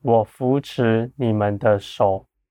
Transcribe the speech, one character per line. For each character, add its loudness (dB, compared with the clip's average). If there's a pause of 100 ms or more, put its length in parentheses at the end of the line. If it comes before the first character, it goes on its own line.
我 2
扶 -2
持 -2
你 -2
们 -2
的 2
手， -2 (260)